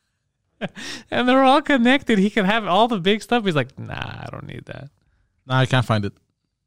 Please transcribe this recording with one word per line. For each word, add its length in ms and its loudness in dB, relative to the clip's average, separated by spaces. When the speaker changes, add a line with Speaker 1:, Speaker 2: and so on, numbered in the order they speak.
Speaker 1:
And 180 -2
they're 160 4
all 200 4
connected. 560 2
He 100 4
can 160 0
have 220 0
all 200 4
the 120 -2
big 240 0
stuff. 220 0
He's 100 0
like, 240 -4
"Nah, 160 -12
I 360 -12
don't 140 -14
need 200 -16
that." 240 -16
Speaker 2:
Nah, 100 0
I 80 4
can't 180 0
find 220 0
it. 80 -6